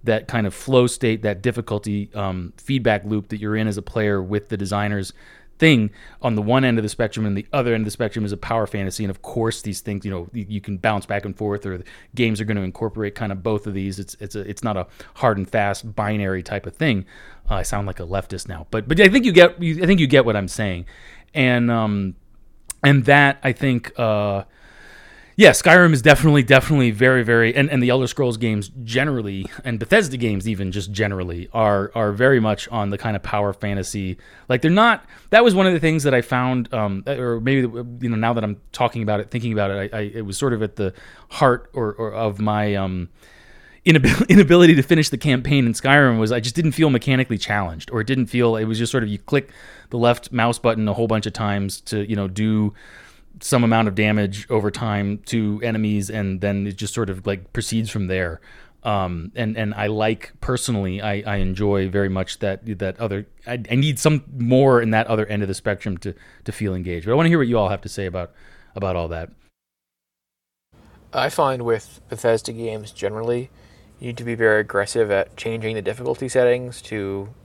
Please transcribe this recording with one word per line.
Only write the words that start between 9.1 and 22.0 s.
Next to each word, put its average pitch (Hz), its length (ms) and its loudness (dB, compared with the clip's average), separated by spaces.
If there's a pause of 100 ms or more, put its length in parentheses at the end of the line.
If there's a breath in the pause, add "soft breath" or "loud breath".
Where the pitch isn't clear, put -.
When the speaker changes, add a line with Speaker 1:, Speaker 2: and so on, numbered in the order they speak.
Speaker 1:
of - 100 -12
course, 113 400 -4
these 98 200 -8
things, 101 240 -8
you 101 60 -6
know, 90 200 -10
you, 110 160 -10
you 104 140 -8
can 98 160 -8
bounce 104 280 -2
back 101 200 -6
and 98 100 -8
forth, 101 300 -4
or 92 140 -8
the 92 40 -14 (320 loud breath)
games 110 240 0
are 107 60 -4
gonna 104 160 -2
incorporate 101 520 -6
kind 104 180 -6
of 95 120 -10
both 107 240 -2
of 104 60 -8
these. 98 260 -6
It's, 95 220 -14
it's 104 140 -14
a, 101 140 -10
it's 101 140 -12
not 107 140 -2
a 87 100 -6 (280 loud breath)
hard 110 220 2
and 95 120 -6
fast 104 460 -2
binary 101 480 -4
type 104 220 -8
of 92 120 -14
thing. 113 280 0 (460 loud breath)
Uh, 104 40 0
I 92 80 -2
sound 101 240 -4
like 95 120 -8
a 87 80 -10
leftist 95 400 -6
now, 85 240 -12
but, 110 160 -4
but 160 140 2
I 196 80 10
think 240 160 4
you 202 80 4
get, 175 280 8
you, 165 220 -2
I - 20 2
think 185 140 6
you 147 80 4
get 131 160 6
what 110 140 2
I'm 98 100 -2
saying. 90 380 -4 (480 loud breath)
And, 123 360 2
um, 104 460 -2 (680)